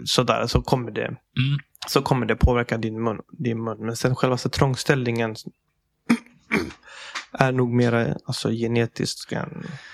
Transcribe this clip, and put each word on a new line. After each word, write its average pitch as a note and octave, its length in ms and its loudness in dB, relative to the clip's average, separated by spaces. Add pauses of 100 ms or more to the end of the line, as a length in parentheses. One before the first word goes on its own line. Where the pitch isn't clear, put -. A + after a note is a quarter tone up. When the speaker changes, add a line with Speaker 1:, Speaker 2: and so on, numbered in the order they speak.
Speaker 1:
sådär, A#2 420 2
så A#2+ 140 2
kommer A#2+ 300 0
det, A2+ 140 -2
Speaker 2:
Mm. B2 120 -6 (680)
Speaker 1:
så C#3 140 2
kommer B2+ 240 2
det A2 100 0
påverka A#2+ 420 2
din A2+ 260 -4
mun, A2 140 -2 (140)
din A2+ 320 -4
mun. A2 220 -6
Men A#2 100 -4
sen B2+ 200 2
själva B2+ 220 2
så A#2 120 -2
trångställningen A#2+ 880 0
<clears throat> - 60 -16 (1900)
är C3 120 6
nog B2+ 220 2
mer, A#2+ 420 2 (120)
alltså, A#2+ 240 -2
genetisk A#2 800 -2
än, B2+ 80 -4 (540)